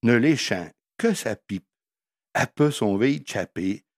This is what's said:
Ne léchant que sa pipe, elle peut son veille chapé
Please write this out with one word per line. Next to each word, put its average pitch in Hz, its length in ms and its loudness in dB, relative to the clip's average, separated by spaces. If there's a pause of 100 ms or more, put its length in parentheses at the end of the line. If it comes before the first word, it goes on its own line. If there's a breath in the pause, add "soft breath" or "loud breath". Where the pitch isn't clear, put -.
Ne 117 100 6
léchant 117 560 0 (280)
que 226 160 2
sa 110 200 -4
pipe, - 320 -10 (640)
elle - 220 0
peut 147 160 4
son 104 260 0
veille 139 300 0
chapé 95 580 -6 (140)